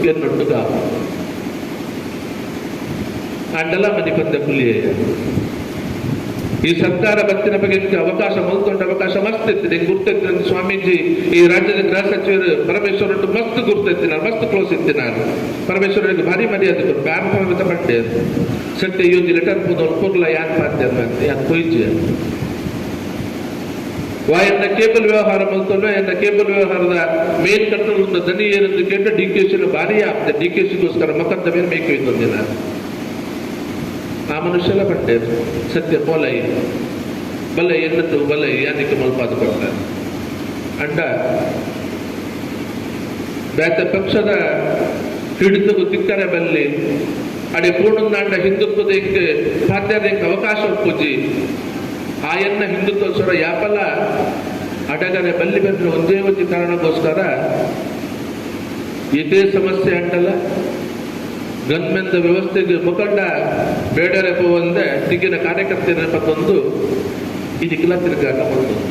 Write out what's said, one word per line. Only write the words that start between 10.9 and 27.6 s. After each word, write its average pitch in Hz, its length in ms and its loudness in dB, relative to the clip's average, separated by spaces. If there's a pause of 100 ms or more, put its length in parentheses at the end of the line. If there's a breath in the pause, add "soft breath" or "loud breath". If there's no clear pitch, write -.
ಈ - 20 6 (140)
ರಾಜ್ಯದ 196 360 2
ಗೃಹ 190 220 2
ಸಚಿವರು 190 420 2 (140)
ಪರಮೇಶ್ವರ್ 196 480 0
ಉಂಟು 196 200 0
ಮಸ್ತ್ 226 240 0 (100)
ಗುರ್ತಿತ್ತು, 180 420 2
ನಾನು 156 160 0
ಮಸ್ತ್ 226 240 0
ಕ್ಲೋಸ್ 196 260 2
ಇತ್ತು. 156 240 2
ನಾನು 110 220 -2 (440)
ಪರಮೇಶ್ವರನಿಗೆ 196 640 2
ಭಾರಿ 190 240 2
ಮರ್ಯಾದೆ 190 360 2
ಕೊಟ್ಟು 143 200 0
ಬ್ಯಾಮ್ 185 240 0
ಸಮೇತ 185 380 2
ಪಟ್ಟೆ. 127 260 2 (840)
ಸತ್ಯ 185 280 4
ಈ 180 100 6
ಒಂದು 170 200 2
ಲೆಟರ್ 175 260 0
ಪೋದವ್ರು 165 380 2
ಕೊಡ್ಲ 190 200 2 (140)
ಯಾನ್ 160 240 -2
ಪಾತ್ಯ 147 240 0 (180)
ಅಂತ 113 160 -2 (100)
ಯಾನ್ 135 220 -2
ಕೊಯ್ಜಿ. 165 320 2 (2500)
ವಾ 160 80 4 (120)
ಎನ್ನ 202 160 2 (120)
ಕೇಬಲ್ 220 340 4
ವ್ಯವಹಾರ 196 300 2 (100)
ಮಲ್ತೊಂಡ್ರೆ, 196 380 0 (100)
ಎನ್ನ 190 120 0 (100)
ಕೇಬಲ್ 202 340 2
ವ್ಯವಹಾರದ 180 420 2 (480)
ಮೇನ್ 214 260 4